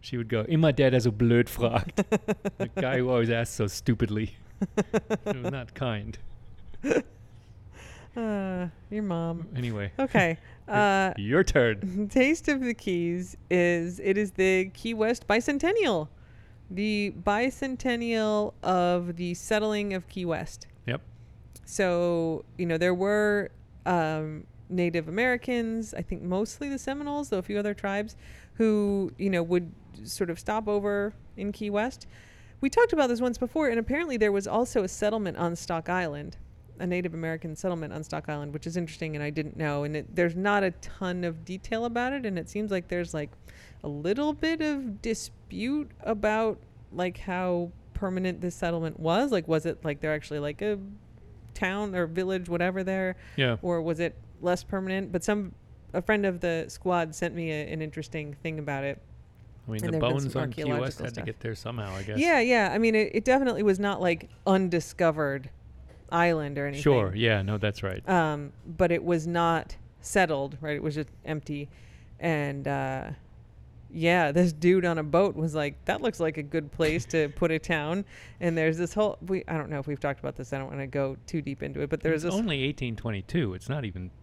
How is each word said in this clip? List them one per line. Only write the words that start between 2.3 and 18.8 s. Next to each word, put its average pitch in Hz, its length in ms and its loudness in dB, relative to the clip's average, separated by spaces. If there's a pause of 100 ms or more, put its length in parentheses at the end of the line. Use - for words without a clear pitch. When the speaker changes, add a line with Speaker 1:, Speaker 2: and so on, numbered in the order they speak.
Speaker 1:
The 196 100 -2 (120)
guy 135 180 2
who 127 120 2
always 117 200 4
asks 117 240 0
so 107 120 0
stupidly. 107 720 0 (240)
<laughs> - 160 -4 (500)
It 208 160 -2
was 151 100 -2
not 127 220 -8
kind. 110 440 -2 (2000)
Speaker 2:
Uh, 196 520 -2 (200)
your 214 140 -4
mom. 165 520 -2
Speaker 1:
Anyway. 110 440 -2
Speaker 2:
Okay. 196 440 4
Speaker 1:
<laughs> - 60 -20 (180)
Speaker 2:
Uh, 196 500 4
Speaker 1:
Your 123 280 4
turn. 170 640 2
Speaker 2:
<laughs> - 40 -10
Taste 277 360 4
of 277 120 2
the 240 140 0
Keys 175 640 -2 (160)
is, 175 480 2
it 196 180 2
is 208 140 0
the 190 420 4
Key 226 200 -6
West 220 340 0
bicentennial. 269 800 2 (640)
The 208 420 0 (100)
bicentennial 233 1300 0 (120)
of 175 500 2